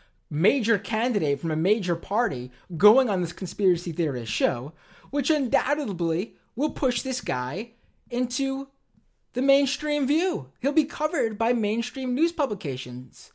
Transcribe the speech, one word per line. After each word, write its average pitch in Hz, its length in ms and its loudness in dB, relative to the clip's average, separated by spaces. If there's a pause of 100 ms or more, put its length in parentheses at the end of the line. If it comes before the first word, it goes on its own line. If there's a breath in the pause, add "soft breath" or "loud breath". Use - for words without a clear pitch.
(280 loud breath)
major 208 500 0
candidate 214 640 -2
from 160 120 -4
a 151 40 -2
major 175 400 0
party 170 540 -4 (260 soft breath)
going 220 320 6
on 196 120 0
this 170 120 -2
conspiracy 185 600 0
theorist 139 400 -4
show, 147 400 -2 (380 loud breath)
which 285 200 0
undoubtedly 220 1040 0 (180 soft breath)
will 285 160 0
push 254 320 0
this 262 180 -6
guy 139 500 -4 (400)
into 269 580 -2 (640)
the 247 100 -2
mainstream 277 680 2
view. 294 520 0
He'll 277 120 0
be 302 120 4
covered 302 540 -2
by 233 140 2
mainstream 233 640 -2
news 320 180 2
publications. 131 1000 -6